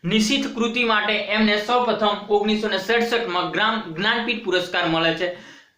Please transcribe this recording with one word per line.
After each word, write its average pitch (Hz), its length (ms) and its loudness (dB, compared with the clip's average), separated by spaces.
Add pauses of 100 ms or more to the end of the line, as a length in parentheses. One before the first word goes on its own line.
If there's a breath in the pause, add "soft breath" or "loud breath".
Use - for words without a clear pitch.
નિશીથ 220 500 0
કૃતિ 233 300 -2
માટે 214 280 2
એમને 208 520 2
સૌપ્રથમ 214 520 2 (120)
ઓગણીસો 208 400 2
ને 190 100 0
સડસઠ 226 480 0
માં 175 240 -2
ગ્રામ-, 214 440 -2
જ્ઞાનપીઠ 220 500 -2
પુરસ્કાર 175 440 0
મળે 165 260 2
છે. 175 220 -4 (420 loud breath)